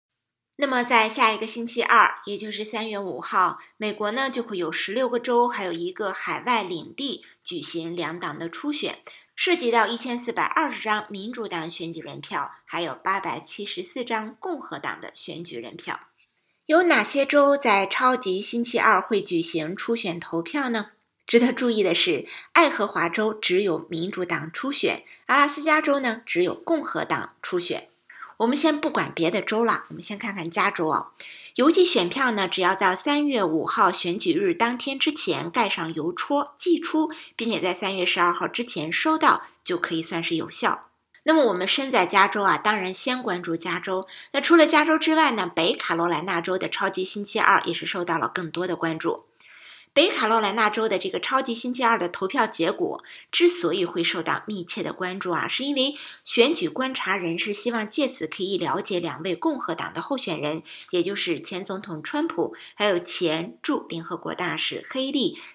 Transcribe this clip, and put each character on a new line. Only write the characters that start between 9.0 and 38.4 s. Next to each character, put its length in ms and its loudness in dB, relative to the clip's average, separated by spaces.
涉 180 2
及 160 0
到 160 4
一 100 -4
千 220 -4
四 140 -6
百 100 -2
二 300 2
十 100 -10
张 260 -2
民 240 -8
主 140 -8
党 240 -6
选 220 -8
举 80 -10
人 200 -12
票， 300 -6
还 180 -4
有 100 -4
八 280 -2
百 180 -4
七 260 -10
十 200 -8
四 200 -8
张 360 -4
共 200 -6
和 200 -10
党 200 -6
的 140 -14
选 300 -12
举 140 -12
人 180 -12
票。 240 -8
有 160 6
哪 220 6
些 200 2
州 320 6
在 300 4
超 300 2
级 240 -2
星 240 -2
期 160 0
二 200 6
会 220 0
举 180 0
行 360 -2
初 180 -2
选 240 -4
投 240 -4
票 280 -2
呢？ 180 -2
值 140 4
得 140 6
注 180 0
意 140 2
的 100 2
是， 320 0
爱 160 8
荷 160 0
华 240 0
州 240 0
只 300 2
有 260 0
民 220 -4
主 140 -6
党 280 -4
初 200 -6
选， 320 -2
阿 100 2
拉 100 4
斯 160 -6
加 180 4
州 200 2
呢 260 -2
只 160 0
有 100 2
共 320 -2
和 200 -4
党 360 -4
初 200 -4
选。 260 -6
我 80 2
们 100 2
先 240 4
不 80 0
管 240 -2
别 200 0
的 100 -2
州 220 0
了， 240 0
我 60 -16
们 60 -12
先 160 -10
看 160 -8
看 160 -8
加 220 0
州 200 -2
啊。 200 0
邮 160 6
寄 120 6
选 240 2
票 220 0
呢， 160 0
只 160 -2
要 100 6
在 220 2
三 320 0
月 160 2
五 240 2
号 240 4
选 260 -2
举 160 0
日 220 2
当 240 0
天 180 -6
之 140 0
前 400 -2
盖 180 2
上 240 -4
邮 200 -4
戳 440 -2
寄 220 2
出， 320 0
并 160 -2
且 80 0
在 160 0
三 220 -4
月 100 0
十 140 0
二 120 4
号 140 -2